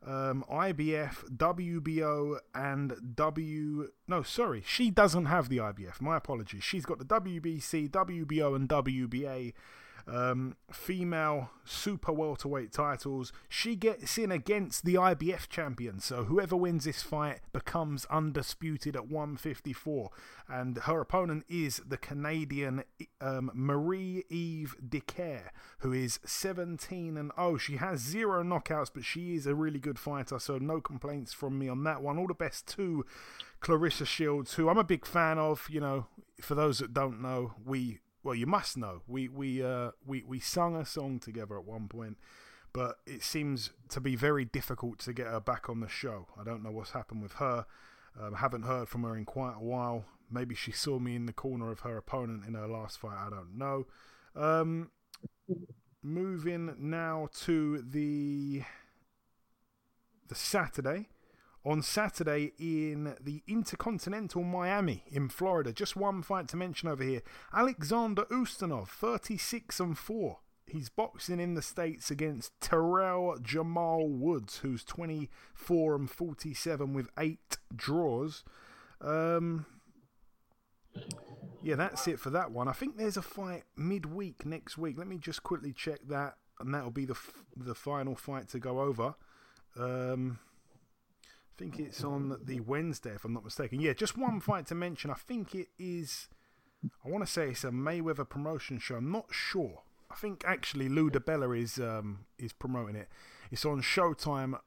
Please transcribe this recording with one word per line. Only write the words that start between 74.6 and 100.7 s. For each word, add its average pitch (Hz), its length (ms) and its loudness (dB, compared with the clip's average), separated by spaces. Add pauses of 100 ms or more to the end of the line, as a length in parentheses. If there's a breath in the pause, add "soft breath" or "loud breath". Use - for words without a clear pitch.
twenty-four 160 1120 0
and 143 160 0
forty-seven 147 840 -2
with 131 220 0
eight 156 420 -2 (140)
draws. 143 720 0 (580 loud breath)
Um, 165 640 2 (2000 loud breath)
yeah, 151 140 0
that's 175 320 0
it 160 100 0
for 135 120 -4
that 160 200 2
one. 120 160 -2
I 135 60 0
think 262 240 -4
there's 214 200 -2
a 190 60 -2
fight 185 400 -8 (140)
midweek 170 680 -4
next 156 320 -8
week. 156 220 -4
Let 175 80 -6
me 190 120 -8
just 151 260 -8
quickly 143 280 -4
check 147 360 -6
that, 143 300 -4 (200)
and 131 160 -4
that'll 131 160 -4
be 135 140 -2
the 127 100 -4
f-, - 300 -16 (120)
the 123 200 -6
final 139 400 -2
fight 135 320 -8
to 127 100 -6
go 127 220 -2
over. 135 340 0 (640 loud breath)
Um, 127 600 -2 (1120 loud breath)
I 180 100 -12
think 156 140 -10
it's 147 240 -6
on 139 400 -2
the 131 180 -4
Wednesday, 139 500 -2
if 101 160 -8
I'm 117 80 -2
not 110 100 -6
mistaken. 123 340 -4
Yeah, 151 140 4
just - 240 0
one 240 240 0
fight 180 280 0
to 170 60 -4
mention. 170 360 -4
I - 40 -2
think - 400 -6
it 185 140 -6 (100)
is, 175 500 -6 (760 soft breath)
I 131 60 -6
wanna 120 160 -2
say 156 240 0
it's 120 120 -6
a 131 80 -2
Mayweather 147 580 0
promotion 143 500 -4
show. 127 180 -6
I'm 135 160 0
not 220 180 -2
sure. 135 520 -2 (280)
I - 40 -12
think 202 320 -6
actually 139 420 0